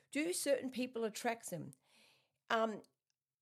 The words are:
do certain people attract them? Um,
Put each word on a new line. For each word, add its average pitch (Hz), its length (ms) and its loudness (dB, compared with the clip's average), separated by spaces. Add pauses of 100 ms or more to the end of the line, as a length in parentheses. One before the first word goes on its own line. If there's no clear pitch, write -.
(120)
do 320 200 0
certain 277 380 2
people 247 340 -2
attract 226 460 -2
them? 147 220 -6 (800)
Um, 220 320 2 (600)